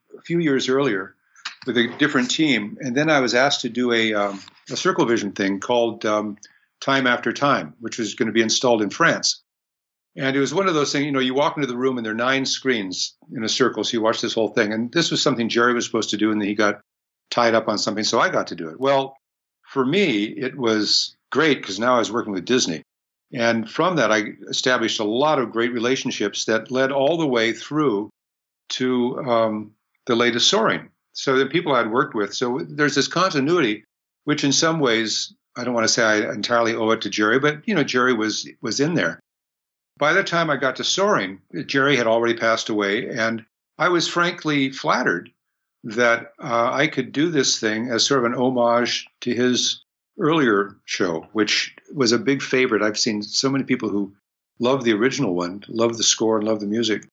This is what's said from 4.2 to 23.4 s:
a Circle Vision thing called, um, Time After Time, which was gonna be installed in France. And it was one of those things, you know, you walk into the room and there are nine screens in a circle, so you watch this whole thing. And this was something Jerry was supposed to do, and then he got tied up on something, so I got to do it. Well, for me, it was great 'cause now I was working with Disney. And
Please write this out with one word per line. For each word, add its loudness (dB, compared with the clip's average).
a -6
Circle 0
Vision 0
thing -2
called, 0
um, -2
Time 0
After 2
Time, 0
which -8
was -4
gonna -2
be 4
installed 2
in 0
France. 0
And -2
it 2
was 0
one 0
of 0
those 0
things, 0
you -4
know, 0
you 0
walk 0
into -2
the -6
room 0
and -6
there -4
are -4
nine 0
screens -4
in -6
a -2
circle, 0
so -2
you 0
watch 0
this -4
whole 0
thing. 0
And -4
this 0
was -2
something 0
Jerry 2
was -2
supposed -2
to -4
do, 2
and 0
then -2
he -2
got 0
tied 2
up 2
on -2
something, -2
so 2
I 4
got -2
to -10
do -10
it. -14
Well, 0
for 0
me, 2
it -6
was 0
great 2
'cause -8
now 2
I 4
was -2
working -4
with -6
Disney. 0
And 0